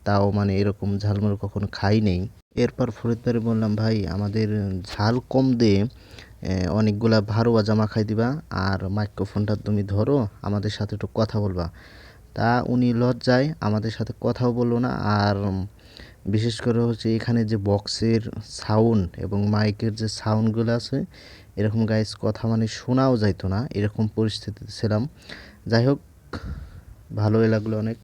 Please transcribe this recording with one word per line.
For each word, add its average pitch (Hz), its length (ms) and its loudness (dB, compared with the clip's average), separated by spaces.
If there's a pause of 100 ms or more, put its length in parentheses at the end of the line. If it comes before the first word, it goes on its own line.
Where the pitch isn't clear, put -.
তাও, 101 260 2
মানে, 101 260 2
এরকম 101 400 0
ঝালমুড়ি 101 440 0
কখনো 101 300 -4
খাই 107 300 2
নেই। 95 260 2 (280)
এরপর 120 360 0
ফরিদ 117 260 -4
ভাইয়ের 117 220 0
বললাম, 110 360 0
"ভাই, 110 320 0
আমাদের 101 760 -2
ঝাল 110 380 0 (100)
কম 131 240 4
দে, 107 320 4 (560)
এ, 92 260 -2
অনেকগুলা 110 540 2
ভারো 110 320 2
ভাজা 110 200 4
মাখাই 107 300 2
দিবা, 113 460 -2
আর 95 400 -2
মাইক্রোফোনটা 104 640 -2
তুমি 104 280 -2
ধরো, 107 440 0 (140)
আমাদের 101 280 -2
সাথে 104 260 -6
একটু 101 180 -6
কথা 110 260 0
বলবা।" 90 320 -2 (600)
তা 117 340 2
উনি 123 260 2
লজ্জায় 123 680 2
আমাদের 107 300 0
সাথে 110 300 -6
কথাও 120 320 0
বললো 120 260 0
না। 123 100 0
আর, 104 480 2
উম, 95 300 -2 (580)
বিশেষ 110 360 -2
করে 117 180 0
হচ্ছে 113 360 0
এখানে 117 300 0
যে 110 120 -2
বক্সের 101 640 0 (240)
সাউন্ড 107 720 2
এবং 101 300 -2
মাইকের 107 480 0
যে 110 120 -6
সাউন্ডগুলো 110 640 0
আছে, 131 340 -2 (500)
এরকম, 107 300 0
গাইস, 110 360 0
কথা, 107 260 -2
মানে, 113 200 2
শোনাও 127 500 0
যাইতো 101 300 0
না, 101 260 -2
এরকম 107 340 -2
পরিস্থিতিতে 107 640 -4
ছিলাম। 110 380 -2 (580)
যাই 117 180 4
হোক, 139 140 2 (1160)
ভালোই 107 320 4
লাগলো 110 300 0
অনেক। 110 260 -4